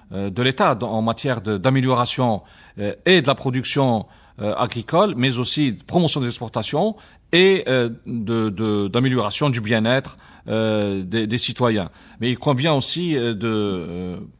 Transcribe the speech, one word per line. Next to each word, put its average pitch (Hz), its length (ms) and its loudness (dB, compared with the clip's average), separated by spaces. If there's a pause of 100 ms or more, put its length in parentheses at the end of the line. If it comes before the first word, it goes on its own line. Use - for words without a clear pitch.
(120)
euh, 98 180 -4
de 95 120 -4
l'État 135 340 2
dans, 110 140 -4
en 110 120 0
matière 117 400 -2
de, 104 160 -2
d'amélioration, 127 840 2 (360)
euh, 104 160 -4 (120)
et 180 160 6
de 123 60 -2
la 135 80 2
production, 127 720 0 (360)
euh, 104 140 -2
agricole, 151 600 0
mais 123 220 0
aussi 127 360 0
de - 100 -14
promotion 160 360 0
des 123 80 -2
exportations 127 680 -4 (360)
et, 185 360 6
euh, 123 220 2 (160)
de, 113 440 -2
de, 104 400 0
d'amélioration 123 600 0
du 120 120 -2
bien-être, 117 560 0 (300)
euh, 104 560 0
des, 107 240 -2
des 117 100 -2
citoyens. 110 500 0 (320)
Mais 117 100 -2
il 123 80 -2
convient 147 360 0
aussi, 156 440 0
euh, 117 160 0
de, 107 140 -4
euh, 90 720 -4 (220)